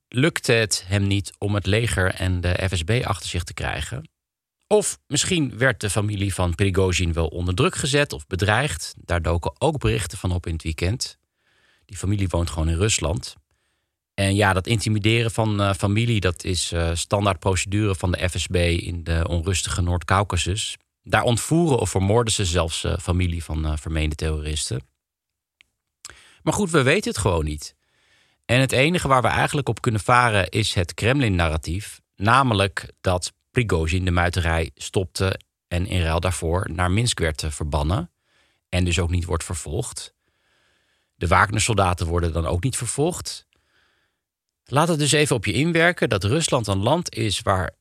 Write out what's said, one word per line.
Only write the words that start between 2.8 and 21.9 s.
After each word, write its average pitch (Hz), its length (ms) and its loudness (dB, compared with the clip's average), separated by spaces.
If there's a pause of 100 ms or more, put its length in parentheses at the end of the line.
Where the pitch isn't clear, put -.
B 80 80 -4
achter 113 380 -2
zich 87 160 -4
te - 100 -14
krijgen. - 540 -8 (580)
Of - 400 2
misschien 139 520 -2
werd 127 220 2
de 107 100 -2
familie 101 440 0
van 87 200 0
Prigozhin 92 580 2
wel 82 140 0
onder 87 280 -2
druk 151 200 2
gezet 143 380 0
of - 140 -12
bedreigd. 107 720 -2
Daar 87 240 -2
doken 85 380 -2
ook 147 180 2
berichten - 400 -2
van 92 140 0
op 90 140 -2
in 85 60 -4
het 80 100 -6
weekend. 85 560 -4 (680)
Die - 120 -16
familie 98 320 -2
woont 85 220 0
gewoon 80 180 -2
in 82 80 0
Rusland. - 580 -2 (800)
En 98 200 2
ja, 101 180 6
dat 92 140 0
intimideren 110 640 2
van, 107 300 0
eh, 98 140 2
familie, 107 460 0
dat 90 240 -2
is, 90 280 -4
eh, 82 220 0
standaard 101 440 0
procedure 101 560 0
van 90 180 -2
de 87 160 -2
F - 80 -6
S 87 100 -4
B 90 100 -2
in 85 480 0
de 82 240 0
onrustige 87 540 -2
Noord-Caucasus. 92 960 0 (260)
Daar 123 200 2
ontvoeren 143 560 2
of 101 120 0